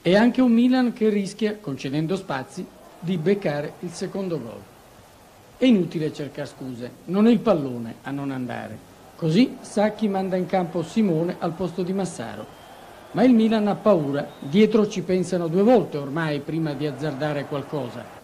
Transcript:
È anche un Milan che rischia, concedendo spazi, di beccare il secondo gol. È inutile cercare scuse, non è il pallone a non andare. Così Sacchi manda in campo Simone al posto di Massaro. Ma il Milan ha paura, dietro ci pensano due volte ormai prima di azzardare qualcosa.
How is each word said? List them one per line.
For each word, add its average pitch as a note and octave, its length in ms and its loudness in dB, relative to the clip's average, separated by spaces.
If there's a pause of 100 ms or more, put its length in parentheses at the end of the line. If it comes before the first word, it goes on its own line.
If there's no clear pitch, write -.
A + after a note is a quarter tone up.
È E3+ 140 2
anche A#3 260 4
un B3+ 100 6
Milan B3 440 4
che G#3+ 160 2
rischia, G#3 500 -2
concedendo D3 560 -4
spazi, C#3+ 500 -8 (320)
di F3+ 200 -4
beccare D#3 640 -2
il F3 100 -10
secondo F3 500 -6
gol. G#2 220 -14 (960)
È B3+ 80 2
inutile E3+ 440 2
cercare C#3+ 380 -10
scuse, B2 420 -12 (140)
non G3+ 220 2
è A#3 40 8
il A3 100 4
pallone C3 640 -2
a B2+ 60 -10
non C#3 200 -6
andare. A2+ 480 -8 (360)
Così E3+ 460 2
Sacchi G#3+ 480 -2
manda F#3+ 280 -2
in F3+ 100 -2
campo F3 360 -2
Simone F3 560 0
al F3 140 -4
posto F3 300 -6
di F3+ 100 -4
Massaro. A#2 540 -8 (640)
Ma G3 140 2
il B3+ 100 8
Milan A3 340 4
ha G3 60 2
paura, D3 520 2 (120)
dietro G#3 500 4
ci F#3+ 140 -6
pensano F3+ 460 0
due F3+ 140 2
volte G3+ 360 4
ormai D3 420 -4
prima D#3 320 -4
di C#3+ 140 -4
azzardare C#3+ 580 -4
qualcosa. C3 580 -8 (220)